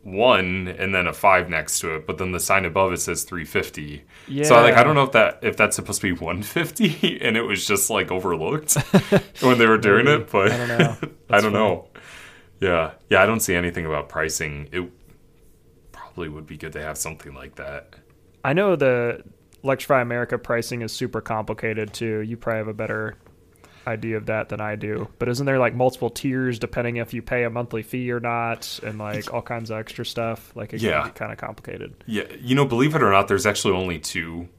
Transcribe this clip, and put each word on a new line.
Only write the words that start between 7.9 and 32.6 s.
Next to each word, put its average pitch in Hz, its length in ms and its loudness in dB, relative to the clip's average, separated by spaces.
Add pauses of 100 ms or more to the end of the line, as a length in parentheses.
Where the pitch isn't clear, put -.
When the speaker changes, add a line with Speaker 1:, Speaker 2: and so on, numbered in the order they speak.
Speaker 1:
overlooked 92 640 -2
Speaker 2:
<laughs> - 640 2
Speaker 1:
when 127 160 6
they 117 100 8
were 110 120 8
doing 104 260 6
Speaker 2:
Maybe. 147 200 6
Speaker 1:
it, - 60 -14
but 101 220 4
Speaker 2:
I 120 60 0
don't 120 100 -4
know. 120 80 -2
Speaker 1:
<laughs> 143 260 2
I 151 40 -6 (220)
Speaker 2:
That's 104 160 6
Speaker 1:
don't 104 80 2
Speaker 2:
funny. - 0 -
Speaker 1:
know. 104 360 2 (720)
Yeah, 85 300 2 (180)
yeah, 95 140 8
I 101 40 8
don't 110 140 2
see 92 140 0
anything 87 320 -2
about 73 240 -4
pricing. 76 600 -4
It 90 120 -6 (1120)
probably - 360 -12
would 76 180 -14
be 76 100 -14
good 76 180 -12
to 76 80 -10
have 76 160 -8
something 73 360 -10
like 67 220 -18
that. 71 380 -14 (500)
Speaker 2:
I 143 80 0
know 185 240 2
the 123 460 0 (420)
Electrify 135 380 0
America 120 360 -4
pricing 117 440 -4
is 113 100 -8
super 117 280 -4
complicated 110 720 -4
too. 110 260 -2
You 113 160 -6
probably 113 220 -4
have 107 100 -4
a 107 60 -8
better 110 420 -6 (680)
idea 113 300 -4
of 110 100 -6
that 110 220 -4
than 110 120 -8
I 107 160 -4
do. 107 320 -6 (100)
But 120 100 -2
isn't 123 160 -2
there, 135 140 2
like, 120 160 2
multiple 123 360 0
tiers 127 500 -2
depending 120 380 -4
if 117 140 -6
you 120 80 -6
pay 123 240 -2
a 117 60 -2
monthly 117 320 -6
fee 123 300 -6
or 120 80 -4
not, 117 640 -4
and, 107 140 -8
like, 104 360 -8
all 117 80 -4
kinds 117 280 -8
of 107 80 -6
extra 113 280 -10
stuff? 113 480 -8
Like, 107 180 -12
it 110 80 -8
Speaker 1:
Yeah. 147 200 0
Speaker 2:
can - 100 -4
be - 80 -20
kinda 110 180 -10
complicated. - 580 -12 (120)
Speaker 1:
Yeah, 107 160 -4 (180)
you 123 140 0
know, 143 100 4